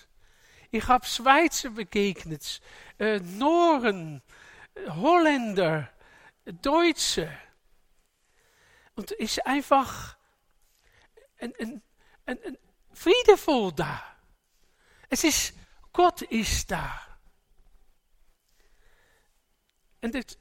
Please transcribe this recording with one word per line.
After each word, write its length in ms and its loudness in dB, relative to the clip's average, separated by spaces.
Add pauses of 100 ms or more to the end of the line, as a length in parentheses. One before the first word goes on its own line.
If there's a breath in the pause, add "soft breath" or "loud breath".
(720 soft breath)
Ich 160 -4
hab 200 4
Schweizer 640 2
begegnet, 920 -6 (380 loud breath)
äh, 200 0
Noren, 1040 2 (540 loud breath)
äh, 140 -12
Holländer, 1000 2 (560 soft breath)
Deutsche. 880 0 (1600 soft breath)
Und 180 -10
es 240 -6
ist 80 -4
einfach 720 0 (1200 soft breath)
ein, 200 -12
ein, 220 -10 (440 soft breath)
ein, 180 -8
ein 140 -12 (360)
friedevol 800 2
da. 320 -6 (1080 soft breath)
Es 140 -2
ist 300 0 (400 soft breath)
Gott 300 2
ist 480 -4
da. 300 -8 (3000)
Und 140 -6
das, 100 -6 (160)